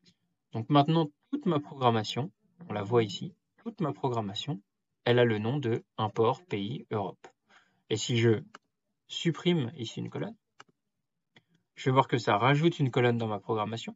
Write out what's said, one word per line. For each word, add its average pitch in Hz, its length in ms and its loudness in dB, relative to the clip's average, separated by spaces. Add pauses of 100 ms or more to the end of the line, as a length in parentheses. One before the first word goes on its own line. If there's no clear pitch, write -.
(540)
Donc 113 160 -6
maintenant, 151 400 4 (220)
toute 294 160 -4
ma 156 120 2
programmation, 123 720 -2 (380)
on 104 40 -8
la 104 100 -4
voit 113 200 2
ici, 135 300 -6 (300)
toute 226 180 -12
ma 147 120 -2
programmation, 117 680 -6 (440)
elle 120 120 4
a 123 80 6
le 107 140 0
nom 120 180 -2
de 120 260 -2 (140)
import 113 480 0
pays 107 460 -6
Europe. 98 360 -6 (640)
Et 113 80 -2
si 120 200 -2
je 113 260 4 (640)
supprime 160 680 -2
ici 117 240 -10
une 117 120 -8
colonne, - 240 -8 (1400)
je - 120 -16
vais 131 80 2
voir 131 140 6
que 127 120 0
ça 107 180 2
rajoute 147 420 4
une 135 120 2
colonne 120 260 4
dans 113 100 -2
ma 104 120 -4
programmation, 110 560 -4